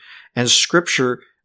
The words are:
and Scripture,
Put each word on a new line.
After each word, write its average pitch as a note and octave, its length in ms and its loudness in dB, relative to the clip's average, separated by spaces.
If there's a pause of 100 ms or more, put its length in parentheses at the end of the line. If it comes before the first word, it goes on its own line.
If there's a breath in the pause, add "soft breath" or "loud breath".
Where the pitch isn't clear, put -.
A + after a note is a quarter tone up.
(340 loud breath)
and B2 160 0
Scripture, C3+ 720 0 (220 soft breath)